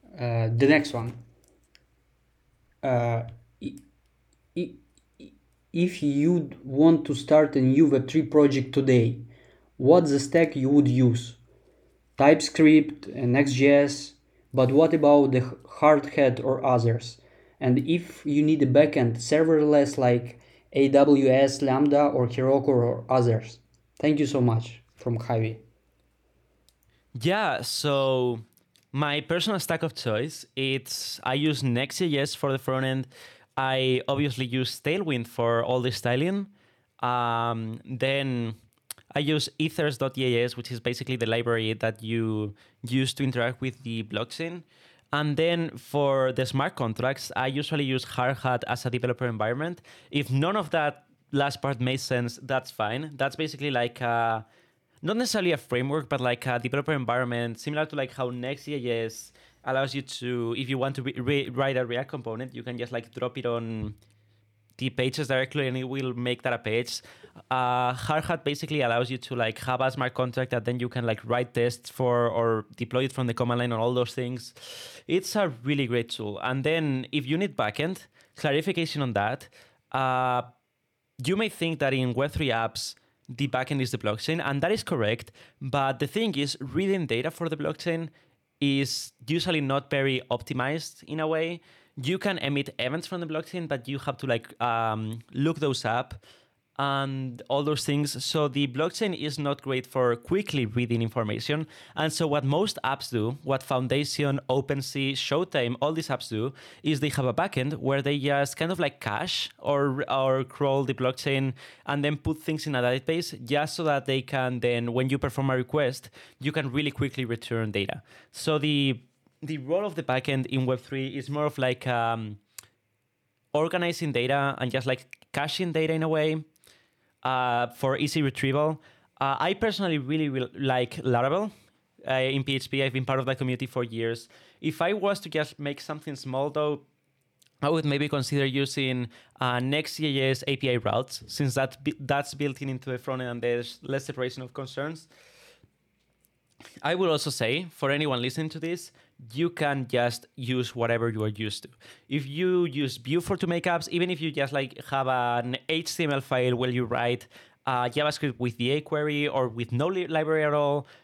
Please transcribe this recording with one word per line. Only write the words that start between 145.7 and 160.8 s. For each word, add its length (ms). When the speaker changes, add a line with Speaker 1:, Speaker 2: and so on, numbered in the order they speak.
Speaker 2:
I 120
would 140
also 220
say, 400
for 200
anyone 300
listening 300
to 100
this, 300
you 180
can 360
just 480
use 400
whatever 340
you 140
are 60
used 360
to. 40
If 180
you 380
use 320
Vue 240
for 160
to 100
make 180
apps, 260
even 200
if 100
you 100
just, 220
like, 340
have 220
an 480
H 280
T 80
M 80
L 80
file 340
where 160
you 140
write, 420
uh, 180
JavaScript 540
with 180
the 140
A 100
query 460
or 220
with 240
no 160
li-, 180
library 380
at 100
all, 320